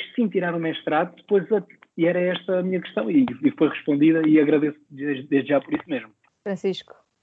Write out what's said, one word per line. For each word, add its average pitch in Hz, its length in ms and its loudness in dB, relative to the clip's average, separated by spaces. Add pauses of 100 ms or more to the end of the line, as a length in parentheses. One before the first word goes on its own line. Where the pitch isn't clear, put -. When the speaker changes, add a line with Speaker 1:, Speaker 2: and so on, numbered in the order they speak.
(160)
Speaker 1:
sim 233 120 0
tirar 175 280 -2
o 170 40 -4
mestrado", 160 560 -2
depois 196 360 -2
a-, 196 120 0 (340)
e 165 80 0
era 175 140 2
esta 180 400 -2
a - 20 -2
minha 185 200 -2
questão 220 280 -6
e, 147 160 4 (160)
e 143 100 2
foi 151 180 2
respondida 156 580 2
e 156 100 6
agradeço 147 400 2 (120)
desde, 135 400 -8
desde 135 180 0
já 139 140 2
por 151 120 -12
isso - 140 -4
mesmo. 120 220 -8 (340)
Speaker 2:
Francisco. 190 500 -6 (300)